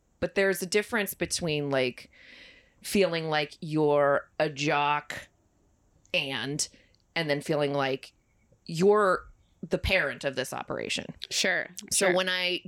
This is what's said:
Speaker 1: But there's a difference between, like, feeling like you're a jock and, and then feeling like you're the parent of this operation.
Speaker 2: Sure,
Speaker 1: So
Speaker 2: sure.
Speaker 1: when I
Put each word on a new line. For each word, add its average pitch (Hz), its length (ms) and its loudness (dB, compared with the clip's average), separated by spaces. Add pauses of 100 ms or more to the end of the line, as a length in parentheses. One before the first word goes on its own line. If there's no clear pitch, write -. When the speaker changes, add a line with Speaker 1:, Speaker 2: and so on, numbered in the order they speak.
(200)
Speaker 1:
But 180 140 -2
there's 196 260 2
a 190 60 -6
difference 208 480 -2
between, 151 560 -2
like, 127 400 -2 (800)
feeling 165 400 2
like 151 320 -2
you're 147 680 2 (120)
a 156 80 2
jock 147 800 -2 (840)
and, 135 520 -4 (480)
and 165 140 -2
then 143 120 0
feeling 147 340 0
like 135 380 -2 (540)
you're 190 580 4 (440)
the 175 100 0
parent 156 460 0
of 135 120 -4
this 127 160 -4
operation. - 520 -6 (260)
Speaker 2:
Sure, 180 360 0 (240)
Speaker 1:
So - 160 2
Speaker 2:
sure. 180 80 4
Speaker 1:
when 185 140 0
I 180 400 -2